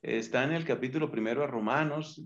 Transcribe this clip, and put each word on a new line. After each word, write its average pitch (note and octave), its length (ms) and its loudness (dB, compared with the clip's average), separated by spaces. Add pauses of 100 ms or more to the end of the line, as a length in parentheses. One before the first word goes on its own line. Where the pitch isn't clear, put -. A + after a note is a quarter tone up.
Está B2 420 0
en D3+ 80 2
el E3 120 0
capítulo C3+ 460 0
primero A#2 320 0
a C#3+ 60 0
Romanos, C#3+ 760 0